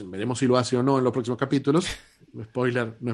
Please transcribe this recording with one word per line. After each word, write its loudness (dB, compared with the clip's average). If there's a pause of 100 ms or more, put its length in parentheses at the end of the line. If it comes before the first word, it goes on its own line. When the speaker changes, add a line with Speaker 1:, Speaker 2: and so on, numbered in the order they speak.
Speaker 1:
veremos -4
si 2
lo 4
hace 2
o 2
no 4
en 2
los 2
próximos -2
capítulos, 2
Speaker 2:
<laughs> -14
Speaker 1:
spoiler, -2
no -4